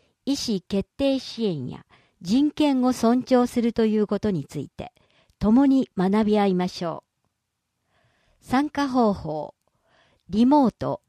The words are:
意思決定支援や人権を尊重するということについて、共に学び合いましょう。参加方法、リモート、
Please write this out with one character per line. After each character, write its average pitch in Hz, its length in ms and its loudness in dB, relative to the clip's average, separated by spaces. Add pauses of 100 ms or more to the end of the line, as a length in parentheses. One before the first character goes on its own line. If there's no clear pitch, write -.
(260)
意 262 60 -2
思 220 360 -4
決 196 280 -4
定 269 220 0
支 - 260 -10
援 147 240 -4
や - 180 -16 (340)
人 262 300 2
権 269 340 0
を 254 80 2
尊 247 300 0
重 247 240 2
す 240 160 -4
る 226 100 0
と 226 140 0
い 214 120 0
う 208 80 0
こ 202 140 -4
と 214 100 -2
に 156 140 -4
つ - 140 -14
い 135 100 -10
て、 - 240 -16 (460)
共 240 280 4
に 269 300 2
学 196 300 2
び 208 120 2
合 202 100 2
い 190 60 0
ま 180 140 -2
し - 160 -10
ょ 156 220 -8
う。 - 1400 -20
参 277 240 0
加 285 200 -4
方 240 260 2
法、 156 400 -10 (760)
リ 214 180 2
モ 269 240 6
ー - 60 -6
ト、 135 320 -6